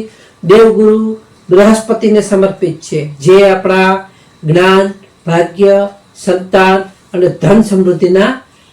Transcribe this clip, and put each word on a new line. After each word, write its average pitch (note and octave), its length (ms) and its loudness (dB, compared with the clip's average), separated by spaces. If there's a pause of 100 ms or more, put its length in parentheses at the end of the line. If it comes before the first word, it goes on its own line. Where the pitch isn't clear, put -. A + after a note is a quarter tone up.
(440)
દેવગુરુ A3 760 2 (320)
બૃહસ્પતિને G#3+ 720 2
સમર્પિત F#3+ 600 -2
છે, - 180 -8 (200)
જે E3+ 160 2 (140)
આપણા F#3+ 420 0 (520)
જ્ઞાન, F#3 420 2 (400)
ભાગ્ય, F#3 500 0 (380)
સંતાન F#3+ 680 -2 (320)
અને F3+ 160 -2 (140)
ધન G3 220 2
સમૃદ્ધિના F#3 680 0 (420)